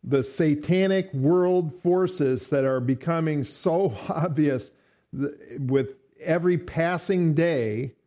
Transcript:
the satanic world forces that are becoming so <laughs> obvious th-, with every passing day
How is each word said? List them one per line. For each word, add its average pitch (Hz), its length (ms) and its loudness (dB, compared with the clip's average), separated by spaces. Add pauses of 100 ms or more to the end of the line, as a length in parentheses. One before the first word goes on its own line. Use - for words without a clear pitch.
the 131 200 0
satanic 180 920 0
world 175 680 2
forces 175 680 0
that 139 140 2
are 131 160 0
becoming 147 640 -2
so 165 580 -2
<laughs> - 60 -12
obvious 147 640 0 (460)
th-, 143 160 -4 (260)
with 135 360 0 (260)
every 175 380 2
passing 175 760 0
day 131 580 0 (140)